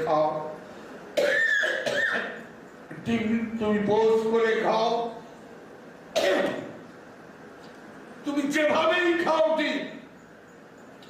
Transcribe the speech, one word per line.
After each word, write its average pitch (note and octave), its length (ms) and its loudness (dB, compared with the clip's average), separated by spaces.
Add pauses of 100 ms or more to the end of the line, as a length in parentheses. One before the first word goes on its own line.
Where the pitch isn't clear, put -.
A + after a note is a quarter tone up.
খাও, D3+ 500 0 (2500)
ডিম A3+ 540 0
তুমি G#3+ 280 2
পোস্ট A3 440 4
করে A3+ 320 4
খাও, A#3 480 2 (3250)
তুমি C#4+ 160 -2
যেভাবেই D#4+ 720 4
খাও D#4+ 440 4
ডিম, C#4 220 0 (1300)